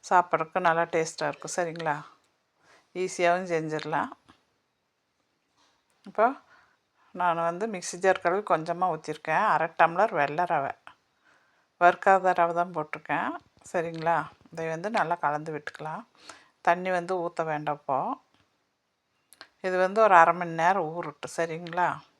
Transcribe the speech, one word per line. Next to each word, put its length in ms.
சாப்பிட்றதுக்கு 580
நல்லா 240
டேஸ்டா 380
இருக்கும், 260
சரிங்களா? 400
ஈஸியாவும் 540
செஞ்சிடலாம். 540
இப்போ 180
நான் 280
வந்து 240
மிக்ஸி 320
ஜார் 180
கழுவி 280
கொஞ்சமா 420
ஊத்திருக்கேன். 520
அரை 120
டம்ளர் 380
வெள்ளை 340
ரவை, 200
வறுக்காத 560
ரவை 180
தான் 200
போட்டிருக்கேன், 580
சரிங்களா? 460
இதை 200
வந்து 240
நல்லா 280
கலந்து 300
விட்டுக்கலாம். 480
தண்ணி 280
வந்து 180
ஊத்த 240
வேண்டாம் 300
இப்போ. 180
இது 160
வந்து 220
ஒரு 160
அரை 180
மணி 220
நேரம் 340
ஊறட்டும், 400
சரிங்களா? 520